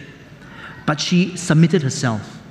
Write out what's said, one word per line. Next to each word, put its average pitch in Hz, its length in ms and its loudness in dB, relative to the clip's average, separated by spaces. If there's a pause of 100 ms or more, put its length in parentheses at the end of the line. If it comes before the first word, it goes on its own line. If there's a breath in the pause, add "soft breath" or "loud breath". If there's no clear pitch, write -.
(840 loud breath)
But 151 160 0
she - 360 0
submitted 165 460 4
herself. 120 580 -4 (100)